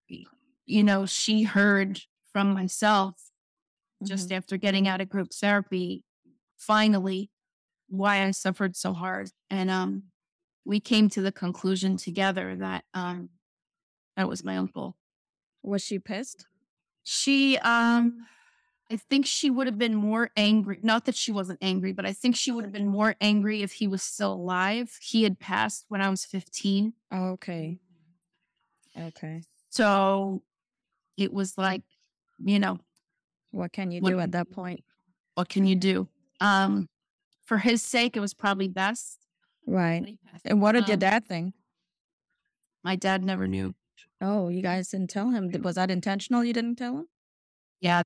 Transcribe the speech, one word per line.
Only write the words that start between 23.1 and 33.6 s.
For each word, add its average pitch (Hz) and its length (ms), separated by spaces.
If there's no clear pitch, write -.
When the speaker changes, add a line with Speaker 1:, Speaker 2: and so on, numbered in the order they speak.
Speaker 1:
angry 214 400
if 202 120
he 214 140
was 190 140
still 196 320
alive. 185 680
He 226 220
had 202 160
passed 208 500
when 196 120
I 196 80
was 190 160
fifteen. 196 680
Speaker 2:
Oh, 185 220
okay. 170 460
Okay. 160 460
Speaker 1:
So 196 720
it 196 160
was 196 240
like, 190 260
you 139 200
know, 95 200
Speaker 2:
What 180 220